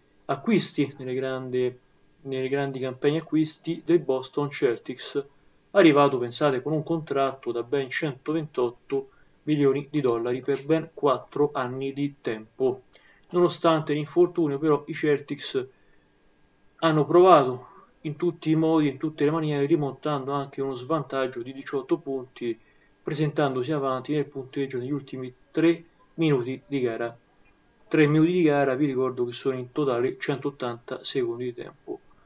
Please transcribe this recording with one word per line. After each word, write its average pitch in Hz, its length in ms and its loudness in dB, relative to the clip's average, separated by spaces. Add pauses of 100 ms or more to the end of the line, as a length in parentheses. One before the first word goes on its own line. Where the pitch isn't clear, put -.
(260)
acquisti, 151 720 0
nelle 127 160 -6
grandi, 127 640 -2 (440)
nelle 131 260 -4
grandi 139 300 -2
campagne 131 400 0
acquisti 156 680 -2
dei 170 140 4
Boston 135 520 -2
Celtics, 131 720 -4 (460)
arrivato, 143 480 6
pensate, 123 440 0
con 147 100 -4
un 156 100 -2
contratto 139 680 -2
da 117 100 -4
ben 131 260 -2
centoventotto 139 1200 -4 (340)
milioni 143 460 2
di 151 100 -2
dollari 123 420 0
per 139 240 -2
ben 156 260 0
quattro 143 600 0
anni 131 400 -6
di 139 280 -4
tempo. 123 640 -4 (480)
Nonostante 165 640 2
l'infortunio, 151 640 0
però, 147 300 2
i 156 40 -8
Celtics 143 720 -2 (1120)
hanno 156 260 4
provato 156 600 6 (340)
in 151 140 -6
tutti 170 340 -2
i 156 60 4
modi, 160 320 4
in 135 100 -4
tutte 156 260 -2
le 147 60 4
maniere, 151 360 0
rimontando 143 680 0
anche 139 280 -4
uno 135 140 -4
svantaggio 127 680 -4
di 127 100 -12
diciotto 135 460 -4
punti, 123 600 -6 (440)
presentandosi 143 720 -2
avanti 135 420 -2
nel 147 100 0
punteggio 135 540 -8
negli 123 120 -6
ultimi 131 420 -8 (180)
tre 170 340 2 (300)
minuti 131 520 0
di 139 140 -4
gara. 117 360 -4 (720)
Tre 156 200 4
minuti 156 260 4
di 180 100 2
gara, 143 320 4
vi 147 120 0
ricordo 127 380 0
che 120 80 -6
sono 131 240 -2
in 123 140 -8
totale 127 480 0
centottanta 131 840 -6
secondi 120 400 -4
di 123 100 -6
tempo. - 460 -14 (260)